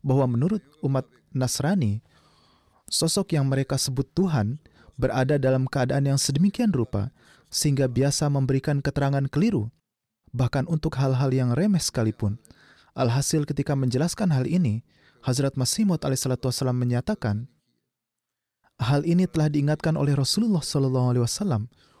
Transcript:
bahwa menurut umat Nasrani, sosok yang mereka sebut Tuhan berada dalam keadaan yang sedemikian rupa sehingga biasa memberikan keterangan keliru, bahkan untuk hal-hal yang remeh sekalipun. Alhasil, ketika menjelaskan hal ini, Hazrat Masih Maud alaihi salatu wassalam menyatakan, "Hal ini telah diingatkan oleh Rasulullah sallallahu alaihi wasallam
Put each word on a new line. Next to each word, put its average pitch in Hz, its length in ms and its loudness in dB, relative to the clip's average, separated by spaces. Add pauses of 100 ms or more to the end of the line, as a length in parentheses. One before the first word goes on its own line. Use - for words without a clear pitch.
bahwa 135 240 2
menurut 156 320 0 (240)
umat 135 240 0 (240)
Nasrani, 127 720 0 (800)
sosok - 480 -2
yang 139 160 0
mereka 135 320 -2
sebut 135 320 -4
Tuhan 147 480 0 (400)
berada 131 400 0
dalam 131 240 2
keadaan 135 480 0
yang 139 80 0
sedemikian 196 520 0
rupa 117 360 -2 (400)
sehingga 139 400 0
biasa 139 400 0
memberikan 139 560 0
keterangan 139 480 0
keliru, 147 400 0 (640)
bahkan 127 320 -2
untuk 156 320 -2
hal-hal 131 320 2
yang 127 240 0
remeh 185 240 2
sekalipun. 110 560 -2 (560)
Alhasil, 139 560 0
ketika 143 240 -2
menjelaskan 135 560 0
hal 131 160 2
ini, 131 400 0 (400)
Hazrat 135 320 0
Masih 202 320 0
Maud 170 160 0
alaihi 139 160 -2
salatu 127 320 -2
wassalam 127 240 -2
menyatakan, 120 720 -2 (1300)
"Hal 139 320 0
ini 175 160 4
telah 156 240 0
diingatkan 151 480 0
oleh 143 160 2
Rasulullah 180 480 0
sallallahu 127 560 0
alaihi 120 80 2
wasallam 120 480 -4 (280)